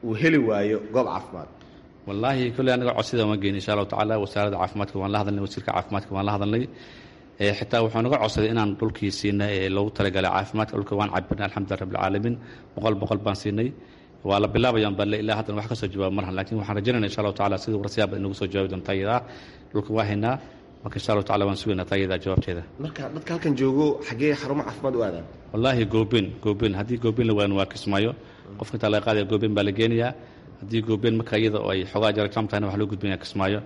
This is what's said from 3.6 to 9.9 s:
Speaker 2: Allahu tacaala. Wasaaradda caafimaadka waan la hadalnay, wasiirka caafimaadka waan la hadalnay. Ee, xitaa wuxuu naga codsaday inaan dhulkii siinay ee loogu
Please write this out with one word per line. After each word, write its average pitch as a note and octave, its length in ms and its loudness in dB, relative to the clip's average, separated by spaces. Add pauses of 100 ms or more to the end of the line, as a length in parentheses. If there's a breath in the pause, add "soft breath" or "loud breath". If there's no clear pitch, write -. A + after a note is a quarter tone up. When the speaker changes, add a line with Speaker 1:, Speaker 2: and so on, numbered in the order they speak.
Speaker 2:
Allahu G2+ 160 0
tacaala. G#2+ 300 0
Wasaaradda G2+ 400 0
caafimaadka G2+ 400 -2
waan G2 140 -2
la G#2+ 80 2
hadalnay, G2+ 220 -2
wasiirka - 300 -6
caafimaadka G2 380 -2
waan G2 160 -2
la G#2 60 0
hadalnay. G#2 320 0 (720 loud breath)
Ee, G2+ 160 2
xitaa A#2 300 0
wuxuu A2+ 200 2
naga B2+ 160 4
codsaday A2 320 2
inaan A2 260 2
dhulkii G#2+ 340 -2
siinay G#2 440 0
ee F#2+ 140 0
loogu G2+ 220 0